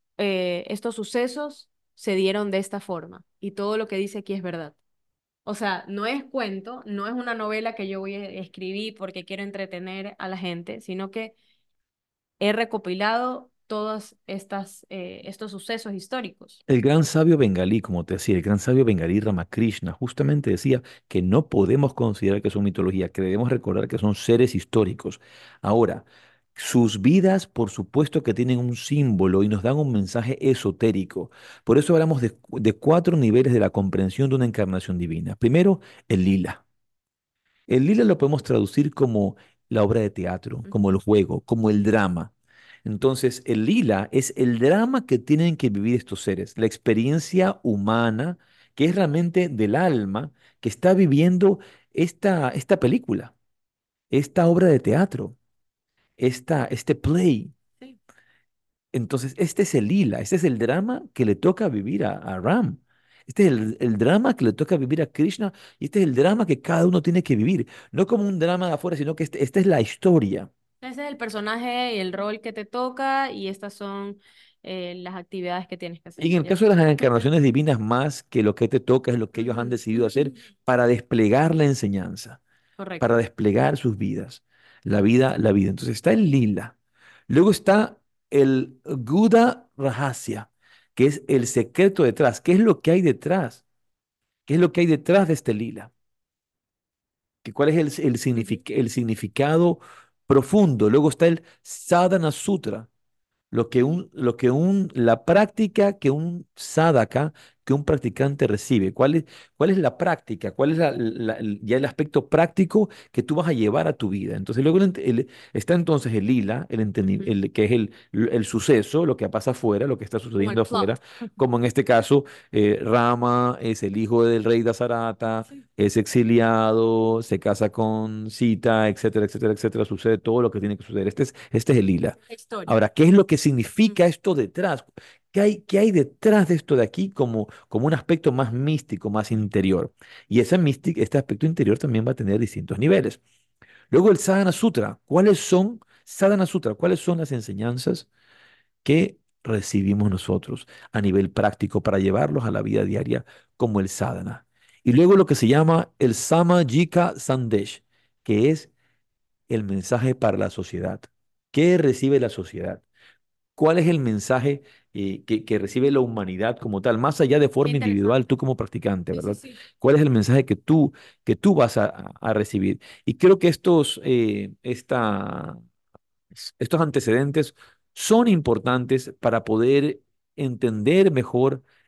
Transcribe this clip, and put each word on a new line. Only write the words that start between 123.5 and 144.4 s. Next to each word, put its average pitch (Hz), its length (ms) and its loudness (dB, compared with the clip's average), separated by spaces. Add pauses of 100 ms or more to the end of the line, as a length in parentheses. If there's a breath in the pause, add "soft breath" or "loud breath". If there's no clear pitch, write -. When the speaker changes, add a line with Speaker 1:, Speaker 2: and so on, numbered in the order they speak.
Speaker 2:
es 113 220 -6
el 98 140 -6
hijo 113 280 2
del 117 200 2
rey 117 180 2
Dasarata, 113 840 -4
Speaker 1:
Sí. - 180 -20 (100)
Speaker 2:
es 104 200 0
exiliado, 113 1300 2
se - 160 -4
casa 104 320 -2
con 110 600 -4
Sita, 110 580 0
etcétera, 104 380 -2
etcétera, 107 260 -2
etcétera, 110 320 -2
sucede 110 340 -2
todo 117 240 0
lo 113 80 0
que 104 100 -8
tiene 104 160 -4
que - 80 -16
suceder. 101 240 -4
Este 123 160 -2
es, - 100 -8 (160 loud breath)
este 117 220 0
es 127 60 4
el 98 80 4
lila. 90 320 0 (100)
Speaker 1:
La 233 60 -16
historia. 202 340 -12
Speaker 2:
Ahora, 107 200 4
¿qué 151 160 2
es 175 80 8
lo 196 140 8
que 156 120 2
significa 175 680 2
Speaker 1:
Ujú. - 0 -
Speaker 2:
esto 175 280 -2
detrás? 147 500 -4 (460 loud breath)
¿Qué 196 100 0
hay, 208 220 2
qué - 160 0
hay 214 140 4
detrás 185 560 4
de 175 60 2
esto 151 220 0
de 120 80 4
aquí 190 260 -4
como, 113 380 -2 (200 loud breath)
como 117 180 -2
un 156 80 2
aspecto 156 380 0
más 127 200 -2
místico, 127 580 -4
más 107 200 -2
interior? 95 640 0 (340 loud breath)
Y 113 120 4
ese - 180 2
místi-, 160 380 0
este 117 220 0
aspecto 131 280 -2
interior 117 320 0
también 113 280 -2
va 127 60 0
a - 20 -6
tener 101 260 -2
distintos - 380 -6
niveles. 165 420 2 (720 soft breath)
Luego 180 200 6
el 185 80 4
Sadhana 190 340 2